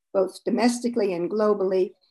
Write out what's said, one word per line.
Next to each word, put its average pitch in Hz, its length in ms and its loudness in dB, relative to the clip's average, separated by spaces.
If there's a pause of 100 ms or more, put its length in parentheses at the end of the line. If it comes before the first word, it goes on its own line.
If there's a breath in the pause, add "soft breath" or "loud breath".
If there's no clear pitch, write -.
(140)
both 190 300 -2
domestically 226 680 0
and 170 160 -2
globally, 190 640 0 (180)